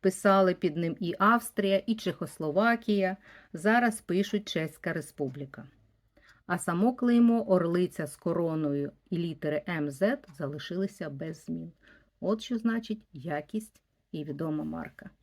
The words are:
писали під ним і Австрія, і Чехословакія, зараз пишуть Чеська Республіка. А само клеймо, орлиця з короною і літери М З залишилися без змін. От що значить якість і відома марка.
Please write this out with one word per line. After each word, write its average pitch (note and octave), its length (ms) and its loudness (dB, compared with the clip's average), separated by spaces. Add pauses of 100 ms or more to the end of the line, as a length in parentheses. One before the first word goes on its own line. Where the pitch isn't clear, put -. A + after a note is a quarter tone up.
писали F#3+ 540 4
під D#3+ 220 -2
ним E3 240 -2
і E3+ 180 -4
Австрія, G3 680 2
і A3+ 80 0
Чехословакія, F#3+ 1200 0 (360)
зараз A3 480 2
пишуть G3 480 0
Чеська D#3+ 440 -4
Республіка. C#3 760 -8 (800)
А F3+ 120 -2
само F#3+ 360 2
клеймо, A#3 540 4
орлиця F3 580 2
з D3 100 -14
короною D#3+ 760 -2 (180)
і E3+ 80 -2
літери D3+ 500 -2
М D3+ 220 -2
З G3+ 280 0 (200)
залишилися E3 720 -6
без D#3+ 340 -10
змін. E3 280 -10 (520)
От G#3+ 160 0
що A#3 180 -6
значить A3+ 440 -4 (100)
якість D#3 680 -8 (320)
і D3+ 120 -6
відома D#3 400 -4
марка. - 460 -10 (120)